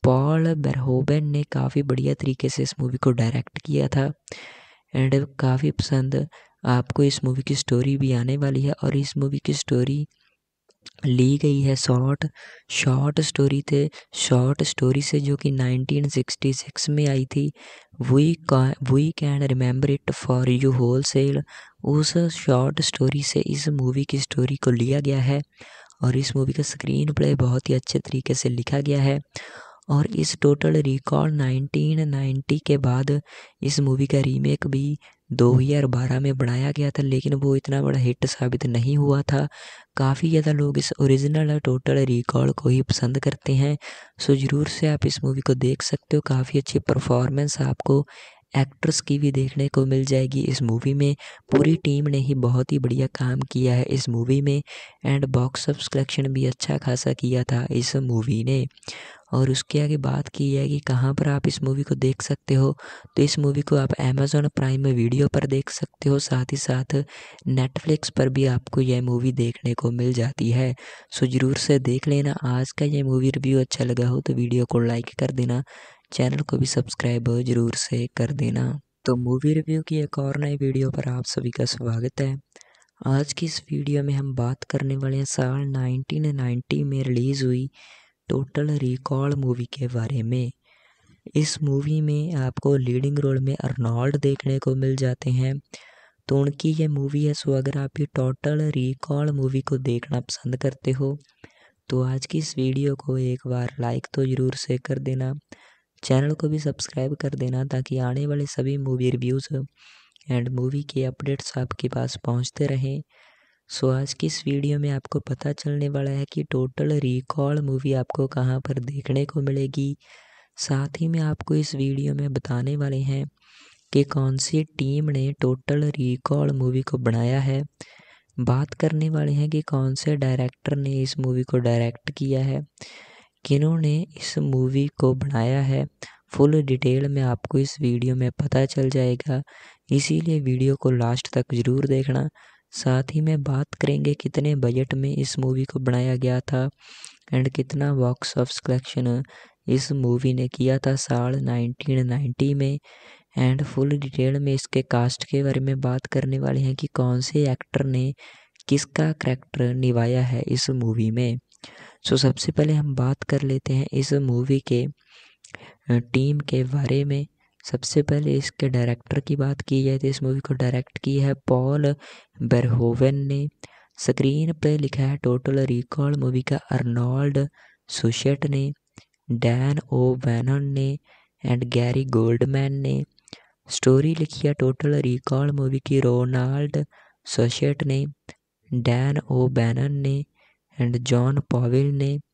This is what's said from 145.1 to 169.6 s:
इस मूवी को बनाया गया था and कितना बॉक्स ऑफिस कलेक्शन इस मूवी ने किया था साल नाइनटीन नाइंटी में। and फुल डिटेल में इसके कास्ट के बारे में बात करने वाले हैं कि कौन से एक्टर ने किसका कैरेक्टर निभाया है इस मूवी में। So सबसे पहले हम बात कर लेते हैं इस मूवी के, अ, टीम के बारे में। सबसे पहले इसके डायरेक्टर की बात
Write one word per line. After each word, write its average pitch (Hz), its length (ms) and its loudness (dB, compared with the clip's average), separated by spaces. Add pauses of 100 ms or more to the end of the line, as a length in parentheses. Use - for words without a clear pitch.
इस 139 220 -4
मूवी 131 260 0
को - 140 -6
बनाया 127 380 0
गया 127 240 0
था 131 300 -2 (640)
and 131 140 2
कितना 143 460 -2
बॉक्स 123 440 0
ऑफिस 123 200 -2
कलेक्शन 127 640 -2 (460)
इस 135 240 0
मूवी 127 420 0
ने 127 140 -2
किया 131 300 0
था 135 180 0
साल 127 400 -2
नाइनटीन 127 680 -2
नाइंटी 139 480 0
में। 139 240 -2 (600)
and 131 260 2
फुल 139 260 -2
डिटेल 139 500 -2
में 139 140 0
इसके 135 280 -2
कास्ट 123 420 0
के 139 180 -2
बारे 135 180 0
में 135 200 -2
बात 131 260 -2
करने 135 320 -2
वाले 135 220 0
हैं 131 140 0
कि 147 120 -8
कौन 123 340 0
से 143 320 0
एक्टर - 320 -4
ने 131 300 0 (540)
किसका 156 440 0
कैरेक्टर 127 640 -2
निभाया 123 480 2
है 127 200 0
इस - 280 -2
मूवी 117 400 0
में। 120 280 0 (680)
So - 100 2
सबसे 131 360 2
पहले 151 200 2
हम 147 220 0
बात 131 280 0
कर 139 200 -2
लेते 135 300 -2
हैं 131 200 0
इस 135 200 0
मूवी 135 480 2
के, 123 260 0 (1040)
अ, - 20 4
टीम 131 480 0
के 131 240 -2
बारे 139 400 0
में। 143 220 -2 (380)
सबसे 135 380 -2
पहले 147 320 0
इसके 139 340 -2
डायरेक्टर 123 520 -2
की 143 160 -2
बात 139 240 -2